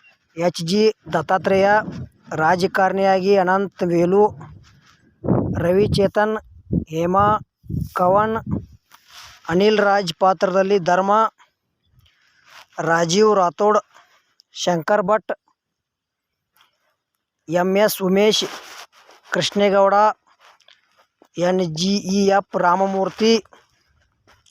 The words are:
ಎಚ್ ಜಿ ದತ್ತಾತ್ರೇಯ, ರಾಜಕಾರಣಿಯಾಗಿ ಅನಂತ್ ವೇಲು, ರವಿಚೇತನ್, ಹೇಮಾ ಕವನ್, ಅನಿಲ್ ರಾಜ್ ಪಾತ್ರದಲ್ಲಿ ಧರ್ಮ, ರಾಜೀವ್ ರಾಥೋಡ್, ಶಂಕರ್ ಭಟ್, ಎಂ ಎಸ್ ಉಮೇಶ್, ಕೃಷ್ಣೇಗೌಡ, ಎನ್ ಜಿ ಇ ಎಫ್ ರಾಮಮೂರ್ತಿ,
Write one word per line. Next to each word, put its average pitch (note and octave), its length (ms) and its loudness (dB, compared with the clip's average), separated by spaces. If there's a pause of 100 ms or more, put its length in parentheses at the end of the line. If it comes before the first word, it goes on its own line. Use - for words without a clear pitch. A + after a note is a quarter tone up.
(380)
ಎಚ್ E3+ 340 -4
ಜಿ G#3+ 140 2 (300)
ದತ್ತಾತ್ರೇಯ, F#3+ 540 0 (760)
ರಾಜಕಾರಣಿಯಾಗಿ F#3+ 880 0 (120)
ಅನಂತ್ F#3+ 480 -2
ವೇಲು, F3 320 2 (1400)
ರವಿಚೇತನ್, G3+ 680 0 (540)
ಹೇಮಾ F3 360 0 (720)
ಕವನ್, G3+ 380 0 (1120)
ಅನಿಲ್ G#3 380 2
ರಾಜ್ G3 340 0
ಪಾತ್ರದಲ್ಲಿ F#3+ 580 0
ಧರ್ಮ, F#3 340 0 (1700)
ರಾಜೀವ್ E3+ 580 2
ರಾಥೋಡ್, G3+ 420 0 (760)
ಶಂಕರ್ F#3 540 -2
ಭಟ್, G#3+ 240 -2 (2250)
ಎಂ F3 280 -2
ಎಸ್ G#3 260 0
ಉಮೇಶ್, G3 420 2 (880)
ಕೃಷ್ಣೇಗೌಡ, G3 600 2 (1500)
ಎನ್ F#3 160 0 (100)
ಜಿ F#3 180 -2 (220)
ಇ G3+ 60 2 (180)
ಎಫ್ - 260 -6
ರಾಮಮೂರ್ತಿ, F#3+ 680 0 (1160)